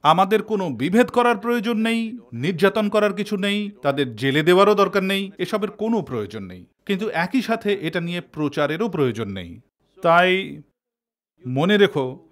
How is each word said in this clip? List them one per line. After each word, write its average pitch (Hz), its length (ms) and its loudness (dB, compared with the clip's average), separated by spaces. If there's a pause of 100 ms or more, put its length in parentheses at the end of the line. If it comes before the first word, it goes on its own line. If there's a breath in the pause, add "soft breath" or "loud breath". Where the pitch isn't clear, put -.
আমাদের 190 400 6
কোনো 196 280 -4
বিভেদ 170 360 2
করার 240 320 2
প্রয়োজন 233 380 -2
নেই, 226 420 -2 (140)
নির্যাতন 190 560 0
করার 208 240 2
কিছু 202 240 -4
নেই, 202 340 -2 (120)
তাদের 139 340 -2
জেলে 135 260 0
দেওয়ারও 190 320 6
দরকার 196 280 2
নেই, 196 360 -4
এসবের 202 320 -4
কোনো 214 320 -4
প্রয়োজন 110 400 -8
নেই। 90 220 -16 (220)
কিন্তু 202 220 -4
একই 175 340 -2
সাথে 220 300 -2
এটা 170 280 -4
নিয়ে 175 200 -6
প্রচারেরও 151 680 -4
প্রয়োজন 117 400 -2
নেই। 95 320 -12 (420)
তাই 175 600 2 (840)
মনে 156 300 0
রেখো 151 560 0